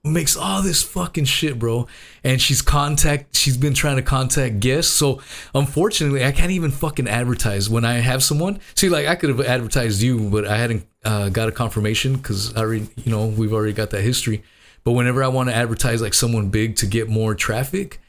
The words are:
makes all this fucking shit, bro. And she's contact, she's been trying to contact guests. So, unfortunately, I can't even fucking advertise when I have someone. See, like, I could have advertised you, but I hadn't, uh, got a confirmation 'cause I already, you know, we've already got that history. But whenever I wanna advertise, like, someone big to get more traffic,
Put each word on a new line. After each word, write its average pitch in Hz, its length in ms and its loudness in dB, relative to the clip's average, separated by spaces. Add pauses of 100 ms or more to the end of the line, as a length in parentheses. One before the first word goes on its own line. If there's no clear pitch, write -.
makes 156 320 0
all 190 260 -2
this 185 180 0
fucking 170 440 -4
shit, 135 340 -2
bro. 117 260 0 (380)
And 131 180 2
she's - 200 2
contact, 143 720 2
she's 127 220 2
been 143 160 2
trying 139 240 0
to 127 40 2
contact 127 600 0
guests. 135 320 2
So, 139 280 2 (320)
unfortunately, 143 720 0
I 139 80 2
can't 175 200 4
even 165 200 0
fucking 139 380 -4
advertise 107 600 0
when 117 140 2
I 120 120 0
have 127 280 0
someone. 175 360 0 (140)
See, - 160 2
like, 151 160 2
I 170 100 2
could 160 140 0
have 123 120 0
advertised 117 600 0
you, 113 280 2
but 104 180 0
I 104 100 0
hadn't, 117 300 -2 (160)
uh, 104 260 0
got 110 200 0
a - 20 0
confirmation 110 680 0
'cause 107 360 -4
I 110 60 -2
already, 110 260 -2 (160)
you 113 80 0
know, 110 160 0
we've 107 260 0
already 107 200 0
got 107 180 -4
that 98 100 -2
history. 113 420 -2 (420)
But 120 80 2
whenever 123 280 2
I 131 60 2
wanna 127 240 0
advertise, 117 500 0
like, 101 120 -2
someone 113 360 0
big 107 280 0
to 101 100 0
get 110 220 -2
more 107 260 0
traffic, 135 720 -4